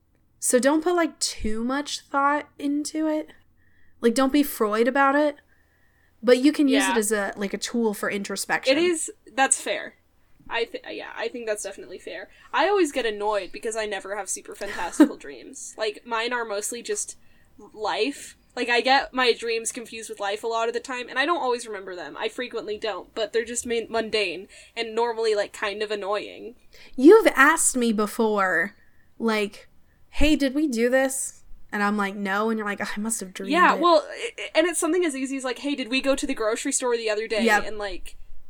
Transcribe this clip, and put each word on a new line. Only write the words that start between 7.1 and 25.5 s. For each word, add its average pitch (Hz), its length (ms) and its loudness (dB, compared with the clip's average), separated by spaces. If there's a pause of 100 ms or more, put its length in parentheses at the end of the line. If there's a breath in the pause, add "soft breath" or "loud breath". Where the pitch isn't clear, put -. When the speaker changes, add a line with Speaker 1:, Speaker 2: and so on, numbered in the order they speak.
Speaker 1:
a, 202 240 -2
like, 202 180 -4
a 196 40 -6
tool 226 360 0
for 202 160 -4
introspection. 202 680 0
Speaker 2:
It 330 60 2
is, 349 280 0 (220)
that's 262 260 2
fair. - 360 -6 (540)
I 233 160 -2
th-, - 260 -14
yeah, 208 240 -12
I 233 120 -6
think 233 200 -8
that's 208 160 -4
definitely 208 340 -14
fair. 185 320 -14 (240 soft breath)
I 277 140 4
always 381 240 4
get 247 140 -2
annoyed 208 460 -2
because 220 240 -8
I 214 100 -4
never 196 300 -8
have 196 140 -8
super - 260 -10
fantastical 202 640 2
<laughs> - 80 -18
dreams. 139 520 -16
Like, 214 280 -6
mine 240 280 -4
are 240 120 -4
mostly 214 380 -6
just - 320 -6 (580 soft breath)
life. 214 640 -4 (180)
Like, 247 140 -4
I 240 120 4
get 254 320 2
my 247 200 2
dreams 226 380 -4
confused 226 380 -14
with 214 100 -14
life 202 240 -6
a 240 40 -6
lot 226 200 -2
of 233 80 -4
the 233 40 -2
time, 247 300 -8
and 240 100 -4
I 277 60 4
don't 339 160 0
always 240 260 -2
remember 196 280 -10
them. 160 220 -12
I 220 120 -4
frequently 220 480 -8
don't, 196 380 -8
but 220 180 -4
they're 233 100 2
just 233 220 -6
mun-, 233 240 -4
mundane 208 580 -2 (300 loud breath)
and 233 180 -6
normally, 226 400 0
like, 202 160 -2